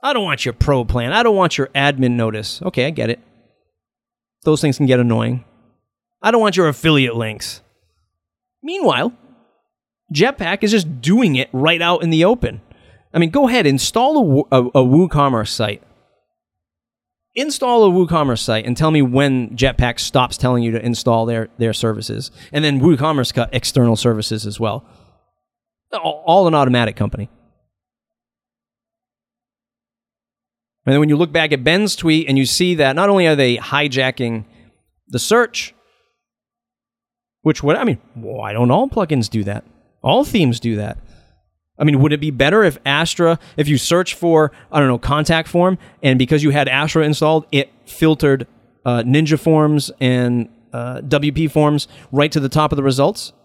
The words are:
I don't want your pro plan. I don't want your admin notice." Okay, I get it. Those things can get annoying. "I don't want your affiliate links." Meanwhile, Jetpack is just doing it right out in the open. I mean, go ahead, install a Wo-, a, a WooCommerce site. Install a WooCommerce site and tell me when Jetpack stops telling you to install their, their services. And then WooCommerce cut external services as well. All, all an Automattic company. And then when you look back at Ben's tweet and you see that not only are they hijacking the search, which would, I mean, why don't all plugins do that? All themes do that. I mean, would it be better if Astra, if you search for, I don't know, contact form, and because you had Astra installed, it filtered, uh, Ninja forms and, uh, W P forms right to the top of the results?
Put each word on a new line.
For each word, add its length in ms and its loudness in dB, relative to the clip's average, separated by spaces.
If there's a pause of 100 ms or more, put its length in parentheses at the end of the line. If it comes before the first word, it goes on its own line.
I 120 -2
don't 100 0
want 220 -4
your 80 -4
pro 300 0
plan. 300 -2
I 80 2
don't 140 4
want 240 0
your 160 -2
admin 360 0
notice." 520 -4
Okay, 240 -2
I 20 -2
get 220 -4
it. 80 -6 (1300)
Those 160 2
things 160 0
can 100 0
get 120 4
annoying. 460 -2 (800)
"I 80 2
don't 100 2
want 160 0
your 120 2
affiliate 460 0
links." 460 -8 (1000)
Meanwhile, 500 -2 (1000)
Jetpack 500 -2
is 80 0
just 300 -2
doing 340 2
it 180 -2
right 280 0
out 220 0
in 60 0
the 160 2
open. 360 -2 (520)
I 60 -2
mean, 100 2
go 180 2
ahead, 180 2
install 520 0
a 40 2
Wo-, 300 2
a, 140 4
a 180 2
WooCommerce 680 2
site. 340 -6 (1500)
Install 500 2
a 40 6
WooCommerce 500 0
site 260 -4
and 100 -2
tell 160 0
me 100 4
when 540 0
Jetpack 440 -2
stops 360 -2
telling 280 0
you 80 -2
to 120 -6
install 420 -2
their, 220 -4 (100)
their 160 -2
services. 580 -6 (200)
And 140 -2
then 160 0
WooCommerce 520 2
cut 200 -2
external 420 2
services 500 -4
as 140 -10
well. 260 -6 (1080)
All, 320 -6
all 220 4
an 80 2
Automattic 400 2
company. 340 -6 (3500)
And 80 2
then 60 4
when 100 2
you 80 4
look 140 0
back 200 0
at 120 -2
Ben's 320 0
tweet 320 0
and 100 2
you 80 2
see 300 0
that 200 2
not 140 0
only 180 4
are 80 4
they 220 2
hijacking 880 -4 (600)
the 120 -6
search, 540 -2 (1700)
which 220 -2
would, 140 0
I 60 -4
mean, 160 -2 (160)
why 380 -12
don't 180 2
all 180 2
plugins 400 -2
do 160 -4
that? 180 -8 (380)
All 220 2
themes 360 0
do 180 -4
that. 200 -8 (800)
I 80 -2
mean, 160 4
would 100 4
it 80 -2
be 120 -4
better 320 2
if 220 0
Astra, 540 0 (160)
if 120 -2
you 100 2
search 360 0
for, 380 2 (200)
I 80 0
don't 100 4
know, 80 0
contact 500 -2
form, 300 0 (260)
and 160 2
because 240 2
you 60 2
had 180 2
Astra 380 0
installed, 460 0
it 180 0 (160)
filtered, 600 0 (380)
uh, 180 -2
Ninja 360 2
forms 520 2 (100)
and, 480 0 (240)
uh, 280 -10
W 300 -2
P 160 -2
forms 400 0 (240)
right 200 2
to 80 0
the 100 -2
top 220 0
of 40 -2
the 80 -2
results? 480 0 (140)